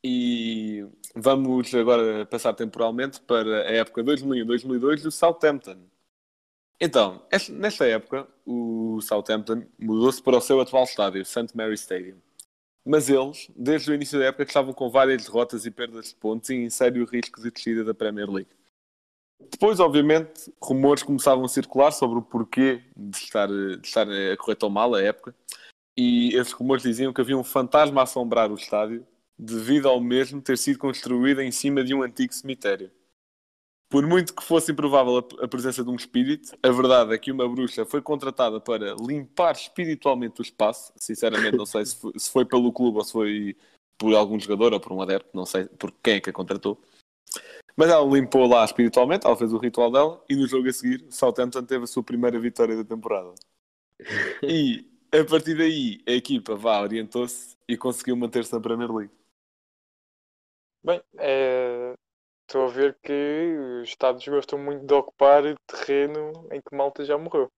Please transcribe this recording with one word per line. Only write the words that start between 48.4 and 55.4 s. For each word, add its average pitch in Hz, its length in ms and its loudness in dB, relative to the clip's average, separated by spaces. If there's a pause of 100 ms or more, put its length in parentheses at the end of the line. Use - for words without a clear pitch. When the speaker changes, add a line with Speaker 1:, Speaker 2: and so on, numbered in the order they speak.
Speaker 1:
lá 117 180 8
espiritualmente, 123 600 2
ela 120 120 4
fez 113 160 -2
o 110 40 -2
ritual 120 340 2
dela 156 360 2
e 139 80 0
no 135 120 0
jogo 131 200 0
a 127 60 -2
seguir, 127 340 -4
o - 40 -20
Southampton 123 520 0
teve 123 200 -4
a 120 40 -10
sua 127 160 -6
primeira 120 360 -2
vitória 113 360 0
da 110 80 -6
temporada. 107 500 -6 (640)
Speaker 2:
<laughs> - 440 -6
Speaker 1:
E 143 420 -2 (260)
a 156 120 6
partir 156 340 0